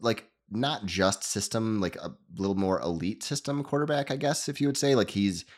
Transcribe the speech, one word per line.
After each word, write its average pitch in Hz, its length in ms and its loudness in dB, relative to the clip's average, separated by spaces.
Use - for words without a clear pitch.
like, 113 280 0
not 127 360 -2
just 92 360 2
system, 110 580 -2
like, 90 160 -2
a - 160 -10
little 95 200 0
more 95 240 2
elite 85 420 -2
system 143 400 -4
quarterback, 143 480 -2
I 135 60 -2
guess, 143 320 -2
if 143 120 -6
you 143 60 4
would 139 100 0
say. 139 180 4
Like, 107 160 4
he's, 98 340 0